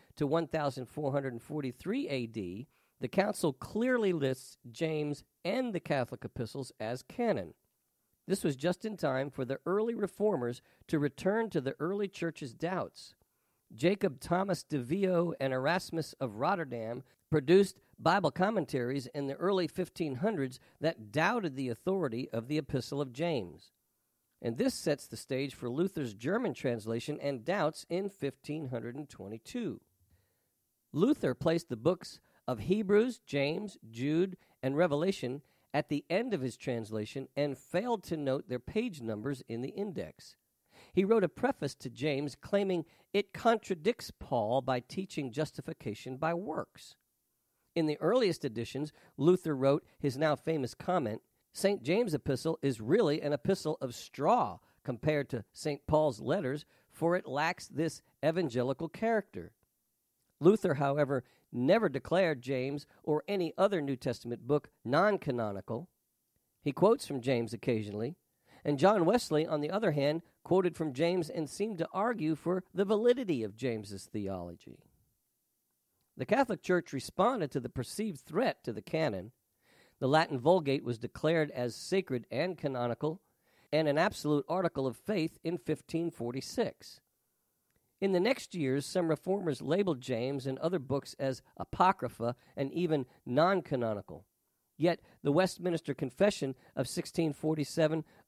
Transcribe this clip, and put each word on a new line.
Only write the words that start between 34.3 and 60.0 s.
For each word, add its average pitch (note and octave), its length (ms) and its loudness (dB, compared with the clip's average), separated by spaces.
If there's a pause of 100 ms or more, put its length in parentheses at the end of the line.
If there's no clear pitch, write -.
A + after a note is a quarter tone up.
and C3+ 140 0
Revelation D3+ 640 0 (320)
at D3 140 0
the D3 200 -2
end A3+ 240 0
of D3 100 0
his B2 140 -4
translation A2 800 -4
and C#3+ 240 0
failed A3 460 -2
to E3 120 -4
note C#3 320 -2
their B2 120 -4
page G#3+ 400 -4
numbers A#2 480 -4
in A#2 140 -4
the C3 80 -4
index. F#3 640 -8 (560)
He F#3+ 120 4
wrote G#3 200 6
a E3 40 2
preface - 480 -2
to B2+ 140 -12
James C#3 460 -2
claiming F#3+ 480 0 (280)
it G3+ 200 0
contradicts A3 880 0
Paul A#2+ 420 2
by B2+ 180 0
teaching C#3+ 520 -6
justification C3 840 -6
by D#3+ 160 0
works. - 600 -8 (800)
In E3 120 2
the D3+ 140 0
earliest G3 440 2
editions, C3 480 -4 (260)
Luther E3 360 4
wrote C3+ 300 2 (140)
his B2+ 180 -2
now D3+ 180 4
famous D3 380 -2
comment, D3 480 -2 (320)
"Saint G3 300 0
James' F3 320 2
epistle D3 480 -2
is B2+ 180 0
really D#3 400 4
an D3 140 0
epistle D#3 480 0
of B2 120 -6
straw D3 640 0 (220)
compared C#3+ 480 -2
to A#2 220 -6
Saint - 340 -6
Paul's D3+ 340 4
letters, D3 440 -2 (260)
for E3+ 260 2
it F#3+ 100 -4
lacks D3 400 -2
this D#3 340 -4 (240)
evangelical C#3 640 0
character." A3 640 -2 (880)